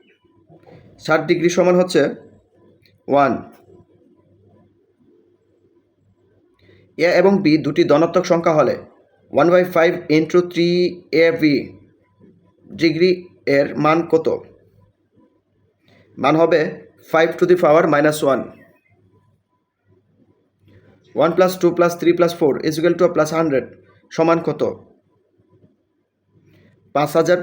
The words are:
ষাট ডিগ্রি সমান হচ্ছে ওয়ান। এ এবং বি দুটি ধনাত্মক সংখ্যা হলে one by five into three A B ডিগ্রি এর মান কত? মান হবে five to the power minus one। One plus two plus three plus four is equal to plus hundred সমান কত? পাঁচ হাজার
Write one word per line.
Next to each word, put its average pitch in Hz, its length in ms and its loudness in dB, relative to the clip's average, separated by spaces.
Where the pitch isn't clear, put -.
ষাট 160 160 0
ডিগ্রি 165 260 0
সমান 180 240 2
হচ্ছে 180 200 0
ওয়ান। 135 200 2
এ - 20 2
এবং 196 120 4
বি 151 80 4
দুটি 151 240 -2
ধনাত্মক 170 420 2
সংখ্যা 170 280 0
হলে 120 160 0
one 151 240 2
by 180 80 4
five 170 180 2
into 160 220 0
three 175 260 0
A - 20 4
B - 20 0
ডিগ্রি 165 300 0
এর 143 100 2
মান 160 140 2
কত? 160 140 0
মান 143 180 2
হবে 165 200 2
five 165 260 2
to 180 120 2
the 180 140 6
power 156 200 4
minus 147 240 0
one। 110 100 -2
One 170 120 0
plus 185 240 2
two 170 160 2
plus 170 240 2
three 170 180 2
plus 170 220 2
four 143 140 2
is 156 120 -4
equal 170 220 0
to 180 140 2
plus 156 240 -2
hundred 139 260 -2
সমান 165 300 0
কত? 147 160 -6
পাঁচ 147 240 -2
হাজার 175 240 2